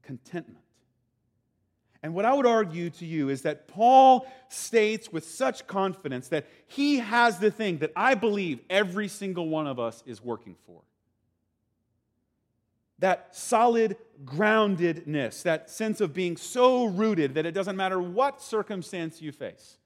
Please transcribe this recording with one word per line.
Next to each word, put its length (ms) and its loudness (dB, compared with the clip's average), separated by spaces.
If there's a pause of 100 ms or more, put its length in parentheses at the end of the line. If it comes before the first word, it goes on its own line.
Contentment. 600 -14 (1400)
And 100 -8
what 120 -2
I 100 4
would 120 4
argue 440 2
to 160 -14
you 220 -2
is 140 -4
that 260 -6
Paul 580 8 (220)
states 640 -2
with 120 -8
such 440 -6
confidence 600 -4
that 180 -4 (200)
he 320 0
has 400 2
the 140 2
thing 260 -4
that 160 -4
I 200 2
believe 540 -2
every 380 0
single 420 -6
one 200 -2
of 100 -6
us 260 -6
is 160 -14
working 360 -10 (100)
for. 140 -20 (2250)
That 380 0
solid 600 2 (280)
groundedness, 1160 0
that 280 -2
sense 300 -4
of 120 -2
being 240 -4
so 500 2
rooted 480 0
that 120 -2
it 60 -6
doesn't 240 -4
matter 240 -2
what 420 -2
circumstance 800 -8
you 80 -10
face 560 -14